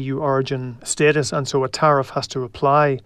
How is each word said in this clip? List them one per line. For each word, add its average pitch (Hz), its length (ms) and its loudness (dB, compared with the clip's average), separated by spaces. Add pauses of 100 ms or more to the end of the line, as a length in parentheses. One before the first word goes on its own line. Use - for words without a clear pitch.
U 135 180 -4
origin 135 640 -2
status, 151 480 2
and 147 160 -4
so 135 160 0
a 127 60 -2
tariff 143 400 2
has - 180 -6
to 131 160 -6
apply. 143 640 2